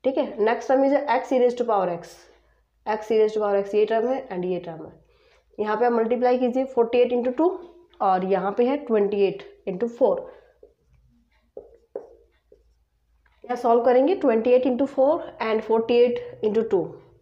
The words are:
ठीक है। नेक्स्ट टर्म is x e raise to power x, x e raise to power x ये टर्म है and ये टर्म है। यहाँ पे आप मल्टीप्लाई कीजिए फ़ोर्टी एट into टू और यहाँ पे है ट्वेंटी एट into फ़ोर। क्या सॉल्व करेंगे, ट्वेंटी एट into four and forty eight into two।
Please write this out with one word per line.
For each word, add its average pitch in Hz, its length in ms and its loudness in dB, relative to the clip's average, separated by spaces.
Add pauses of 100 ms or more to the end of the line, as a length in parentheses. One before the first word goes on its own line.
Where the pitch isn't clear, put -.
ठीक 262 140 -2
है। 233 280 -4
नेक्स्ट 233 240 -2
टर्म 269 160 2
is 277 120 2 (200)
x 262 160 -4
e 254 100 2
raise 240 180 2
to 226 80 -2
power 196 260 0
x, - 200 -18 (720)
x 214 260 -4
e 220 80 4
raise 214 160 2
to 214 60 -2
power 202 220 0
x 196 120 -6
ये 214 100 4
टर्म 226 220 -2
है 262 220 -4
and 180 160 -6
ये 180 140 -4
टर्म 165 260 -14
है। - 60 -20 (680)
यहाँ 214 200 -2
पे 233 80 0
आप 240 80 2
मल्टीप्लाई 247 440 0
कीजिए 254 280 0
फ़ोर्टी 240 340 0
एट 240 140 2
into 247 240 -2
टू 320 120 2 (520)
और 190 240 2
यहाँ 190 320 0
पे 240 100 2
है 277 180 0
ट्वेंटी 208 420 0
एट 185 160 -6 (260)
into 190 200 -4
फ़ोर। - 400 -2 (3250)
क्या 240 120 -6
सॉल्व 233 280 2
करेंगे, 262 320 4
ट्वेंटी 240 360 2
एट 254 140 4
into 262 240 0
four 277 240 2 (280)
and 220 280 -2
forty 226 300 2
eight 240 200 4 (260)
into 214 180 0 (100)
two। - 100 2 (380)